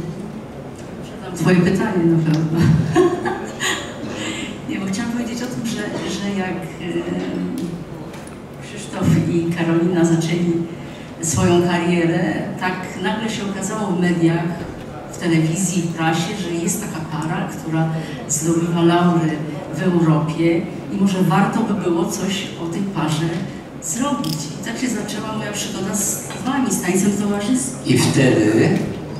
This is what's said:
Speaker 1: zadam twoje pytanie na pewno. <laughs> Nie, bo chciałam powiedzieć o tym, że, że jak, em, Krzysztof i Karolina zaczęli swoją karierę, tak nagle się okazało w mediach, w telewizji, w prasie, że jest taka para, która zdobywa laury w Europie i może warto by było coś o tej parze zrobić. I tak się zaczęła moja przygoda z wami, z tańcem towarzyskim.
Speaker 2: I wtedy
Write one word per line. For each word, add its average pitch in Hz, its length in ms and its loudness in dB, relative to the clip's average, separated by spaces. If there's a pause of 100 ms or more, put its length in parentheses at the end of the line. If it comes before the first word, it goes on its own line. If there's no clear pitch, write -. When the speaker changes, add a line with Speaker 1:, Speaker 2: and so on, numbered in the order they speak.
(1200)
Speaker 1:
zadam - 160 -8
twoje 180 180 6
pytanie 190 500 4
na 165 120 6 (140)
pewno. 156 280 2 (960)
<laughs> - 1120 -6
Nie, 196 100 -2
bo 196 60 -4
chciałam 226 260 -2
powiedzieć 240 320 -4
o - 20 -4
tym, 254 200 -4
że, 208 160 -4 (300)
że 196 280 -2
jak, 180 100 -2 (320)
em, 175 720 -2 (1080)
Krzysztof - 440 -4 (260)
i 170 220 2
Karolina 170 500 4
zaczęli 170 480 2 (680)
swoją 175 400 4
karierę, 175 720 2 (260)
tak 185 140 -2 (300)
nagle 226 260 -2
się 202 220 -4
okazało 208 360 -4
w 180 140 0
mediach, 165 440 4 (680)
w - 40 -12
telewizji, 165 640 2
w 160 140 -2
prasie, 165 460 0
że 170 220 -2
jest - 180 -2
taka - 180 -6 (180)
para, 160 300 -2
która 160 400 -2 (420)
zdobywa 170 520 2
laury 170 480 6 (460)
w 156 60 -4
Europie 165 800 4 (320)
i 196 80 -2
może 185 220 4
warto 196 360 4
by 202 140 0
było 170 320 0
coś 196 420 -4 (160)
o - 100 -4
tej 202 80 -2
parze 160 440 -2 (580)
zrobić. 226 500 -2 (280)
I - 40 -10
tak 226 120 -6
się 254 120 -2
zaczęła 208 480 -4
moja 208 140 -4
przygoda 196 440 -4
z - 280 -2 (220)
wami, 269 260 2
z - 100 0
tańcem 196 300 2
towarzyskim. 202 760 0
Speaker 2:
I 123 120 4
wtedy 113 720 4 (500)